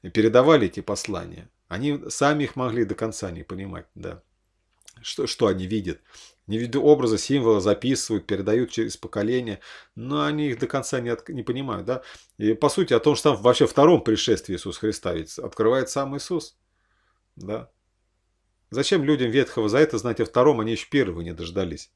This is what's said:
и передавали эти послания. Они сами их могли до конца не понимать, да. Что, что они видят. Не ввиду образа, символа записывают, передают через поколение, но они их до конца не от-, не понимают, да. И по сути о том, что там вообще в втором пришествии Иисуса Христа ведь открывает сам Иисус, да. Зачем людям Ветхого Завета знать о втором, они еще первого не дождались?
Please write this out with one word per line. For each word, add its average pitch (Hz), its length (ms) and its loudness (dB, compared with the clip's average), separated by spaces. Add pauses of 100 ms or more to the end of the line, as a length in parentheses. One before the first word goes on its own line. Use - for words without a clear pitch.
и 90 80 -12
передавали 117 580 6
эти 90 140 -8
послания. 87 680 -8 (200)
Они 143 400 -4
сами 147 340 0
их - 140 -8
могли 120 260 -2
до 104 120 -4
конца 107 360 -8
не 82 120 -12
понимать, 92 420 -12 (100)
да. 87 280 -14 (760)
Что, - 260 -6
что - 180 0
они 92 220 0
видят. 92 320 -4 (480)
Не 107 100 -4
ввиду 120 240 -2
образа, 131 360 6
символа 113 420 2
записывают, 117 680 0
передают 107 460 0
через 110 260 -4
поколение, 110 640 -4 (360)
но 139 280 -4
они 151 240 -2
их 120 120 -4
до 131 60 -2
конца 131 360 -4
не 120 80 -6
от-, - 180 -6
не 131 160 -8
понимают, 120 420 -6
да. 123 160 -4 (380)
И 107 140 2
по 139 160 2
сути 175 240 0
о 117 60 6
том, 147 160 4
что 147 180 2
там 101 100 -4
вообще 123 240 6
в - 40 -2
втором 165 300 6
пришествии 104 540 0
Иисуса 87 240 -10
Христа 101 340 -4
ведь 80 240 -8
открывает 127 520 0
сам 139 260 -4
Иисус, - 420 -8 (800)
да. 113 340 -10 (1000)
Зачем 143 320 0
людям 135 260 2
Ветхого 117 400 0
Завета 147 280 2
знать 120 220 -4
о 113 60 2
втором, 123 360 4
они 110 100 -2
еще - 180 -6
первого 95 320 -2
не 85 120 -8
дождались? 85 640 -8